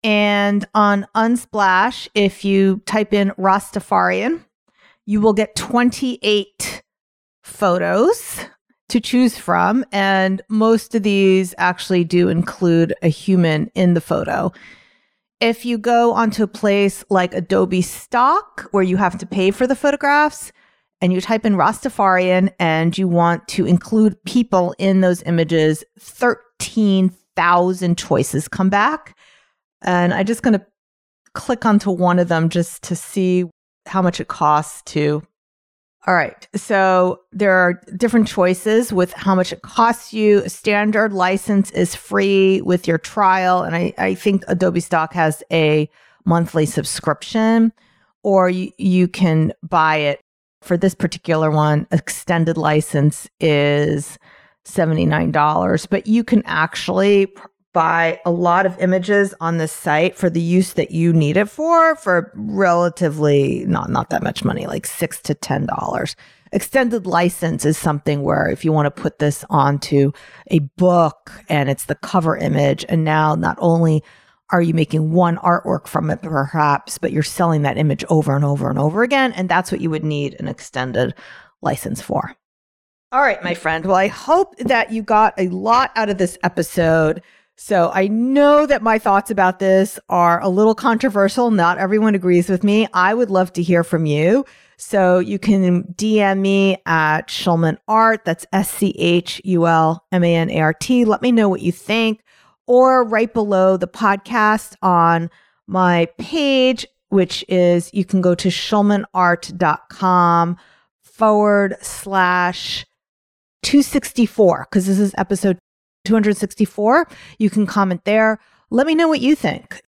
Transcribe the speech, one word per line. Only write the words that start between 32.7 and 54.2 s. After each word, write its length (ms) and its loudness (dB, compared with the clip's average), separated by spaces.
to 120 -6
see 500 -2
how 120 -4
much 200 0
it 80 -8
costs 560 -2
to. 400 -4
All 80 0
right. 420 -2
So 680 0
there 220 0
are 280 2
different 300 2
choices 680 0
with 200 0
how 200 -2
much 180 0
it 120 -12
costs 500 -2
you. 300 2
A 60 -10
standard 640 -2
license 580 0
is 240 -2
free 680 2
with 260 -2
your 120 0
trial. 640 0
And 120 -4
I, 220 -2
I 160 -2
think 340 -2
Adobe 340 0
Stock 320 -4
has 280 -2
a 380 0
monthly 420 0
subscription, 1080 -2
or 300 2
y-, 260 -6
you 300 2
can 440 0
buy 320 0
it. 260 -2
For 160 -2
this 160 0
particular 560 -2
one, 420 0
extended 640 -2
license 720 -2
is 800 0